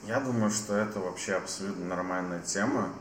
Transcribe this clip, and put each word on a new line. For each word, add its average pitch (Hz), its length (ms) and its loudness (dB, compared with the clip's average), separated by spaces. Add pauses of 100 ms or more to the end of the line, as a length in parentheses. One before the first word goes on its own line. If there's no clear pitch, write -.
Я 117 140 2
думаю, 117 320 4
что - 240 0
это 104 240 2
вообще 92 340 -2
абсолютно 92 520 -2
нормальная 90 540 -2
тема. 98 500 2 (100)